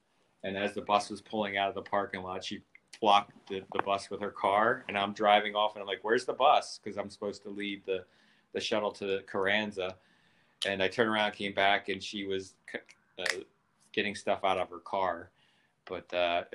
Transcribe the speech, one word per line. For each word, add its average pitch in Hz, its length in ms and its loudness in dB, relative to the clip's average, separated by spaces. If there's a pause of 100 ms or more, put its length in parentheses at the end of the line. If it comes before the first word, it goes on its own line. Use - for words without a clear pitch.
(420)
and 98 140 -6
as 101 180 -2
the 95 80 -6
bus 104 280 2
was 98 100 -10
pulling 101 360 -4
out 98 120 2
of 95 80 -4
the 95 60 -4
parking 98 400 -2
lot, 92 200 -8
she 98 200 -8 (380)
blocked 101 320 6 (160)
the, 95 140 -4 (100)
the 98 100 0
bus 98 280 -2
with 98 100 -8
her 101 100 -4
car, 110 580 2
and 104 100 -2
I'm 101 140 0
driving 104 420 4
off, 104 200 0
and 101 60 -12
I'm 98 60 -10
like, 98 160 -4
"Where's 117 220 2
the 143 80 -4
bus?" 123 520 4
'Cause 101 140 -6
I'm 101 100 -6
supposed 101 360 -8
to 104 40 -14
lead 101 380 -8
the, 92 180 -2 (480)
the 104 80 -2
shuttle 107 320 0
to 98 340 -4
Carranza, 98 720 -2 (720)
and 95 160 0
I 95 60 4
turned 110 200 2
around, 107 240 2
came 101 220 -6
back, 98 340 4
and 95 140 -4
she 101 220 -8
was 95 300 -6 (160)
c-, - 80 -8 (400)
uh, 90 240 -4 (500)
getting 104 220 0
stuff 98 300 -2
out 95 140 2
of 87 120 -2
her 87 100 -16
car. 90 500 -4 (560)
But, 87 260 -10
uh, 87 320 2 (100)